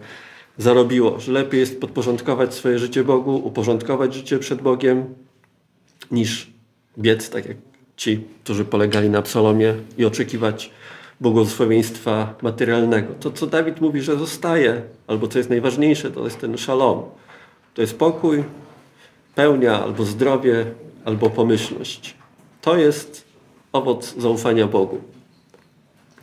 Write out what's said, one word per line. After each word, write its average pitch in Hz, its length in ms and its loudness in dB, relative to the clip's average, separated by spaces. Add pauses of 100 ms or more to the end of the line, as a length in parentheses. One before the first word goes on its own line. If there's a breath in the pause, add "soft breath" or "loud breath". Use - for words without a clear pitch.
(580 loud breath)
zarobiło. 120 640 4
Że 127 120 -8
lepiej 135 280 0
jest 131 220 0
podporządkować 123 720 -2
swoje 123 260 0
życie 123 240 -2
Bogu, 135 320 2
uporządkować 120 800 -2
życie - 260 -4
przed 131 220 -6
Bogiem, 131 540 0 (960)
niż 113 400 -2 (460)
biec, 110 320 0
tak 107 160 -10
jak - 120 -14 (400)
ci, 110 260 -2 (200)
którzy 107 220 -4
polegali 104 440 2
na 104 100 2
Absalomie, 110 540 2 (240)
i 120 80 2
oczekiwać 110 680 -4 (500 loud breath)
błogosławieństwa 110 1200 2
materialnego. 117 800 0
To, 147 120 -6
co - 160 -6
Dawid 160 340 -2
mówi, 147 200 0
że 143 160 0
zostaje, 151 640 0 (260)
albo 107 200 -2
co 120 100 -6
jest 123 120 0
najważniejsze, 131 640 0
to - 120 -8
jest 117 160 -8
ten 113 180 -6
szalom. 123 460 0 (680 loud breath)
To 120 80 -4
jest 110 180 -4
pokój, 160 440 0 (920 soft breath)
pełnia, 127 480 4
albo 107 220 -2
zdrowie, 120 600 2 (400)
albo 107 240 0
pomyślność. - 840 -2 (460)
To 170 160 2
jest - 500 0 (460)
owoc 123 440 -2
zaufania 113 500 2
Bogu. 98 340 0 (1200)